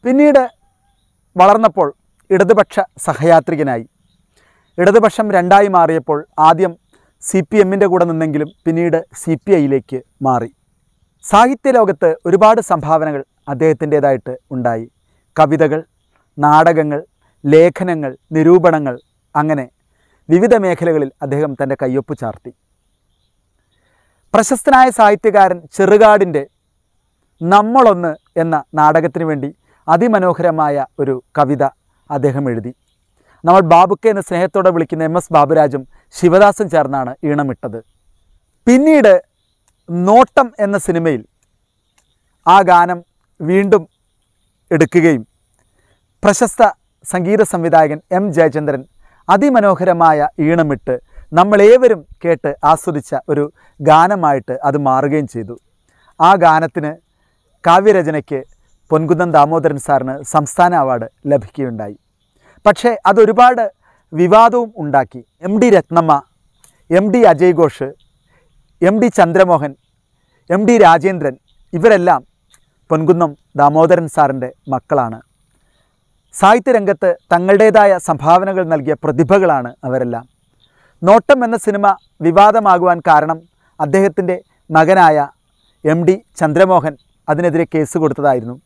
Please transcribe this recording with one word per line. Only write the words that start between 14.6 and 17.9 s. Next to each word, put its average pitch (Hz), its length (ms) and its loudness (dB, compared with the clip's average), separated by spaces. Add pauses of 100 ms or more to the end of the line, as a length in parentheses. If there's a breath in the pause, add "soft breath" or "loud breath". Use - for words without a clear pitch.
കവിതകൾ, 156 480 0 (540)
നാടകങ്ങൾ, 151 680 0 (400)
ലേഖനങ്ങൾ, 156 720 0 (160)